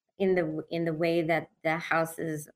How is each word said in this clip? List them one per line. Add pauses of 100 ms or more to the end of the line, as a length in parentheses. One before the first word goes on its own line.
(180)
in
the,
in
the
way
that (120)
the
House
is